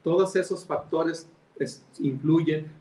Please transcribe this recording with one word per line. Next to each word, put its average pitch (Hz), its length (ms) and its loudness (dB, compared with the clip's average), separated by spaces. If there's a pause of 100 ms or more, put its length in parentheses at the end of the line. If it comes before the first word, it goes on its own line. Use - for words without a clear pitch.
todos 185 320 2
esos 180 300 -2
factores 165 640 -4 (300)
es-, - 260 -6 (140)
influyen 156 680 2 (160)